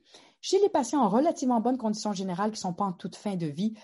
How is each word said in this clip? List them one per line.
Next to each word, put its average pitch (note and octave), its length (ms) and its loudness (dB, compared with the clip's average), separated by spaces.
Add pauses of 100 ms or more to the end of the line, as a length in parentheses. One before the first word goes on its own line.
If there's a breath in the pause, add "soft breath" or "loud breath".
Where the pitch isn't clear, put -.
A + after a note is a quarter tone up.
(400 loud breath)
Chez - 200 2
les G4+ 80 6
patients D4 320 2
en A3 80 4
relativement B3+ 520 2
bonne B3 180 0
condition G#3+ 340 -4
générale F#3+ 380 -2
qui A3 100 -10
sont F3+ 140 -4
pas G3+ 100 -2
en F#3+ 80 -2
toute F3+ 220 -10
fin G3+ 220 -6
de E3+ 100 -2
vie, F3+ 380 -2